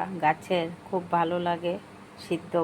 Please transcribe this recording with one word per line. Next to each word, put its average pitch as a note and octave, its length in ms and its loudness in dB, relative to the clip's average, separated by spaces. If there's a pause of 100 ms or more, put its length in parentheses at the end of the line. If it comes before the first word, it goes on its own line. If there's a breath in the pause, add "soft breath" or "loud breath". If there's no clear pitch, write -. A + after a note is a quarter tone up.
(240)
গাছের E3 420 2 (200)
খুব F3+ 160 -2 (140)
ভালো E3+ 200 4 (120)
লাগে F3 260 0 (500)
সিদ্ধ - 280 -4 (120)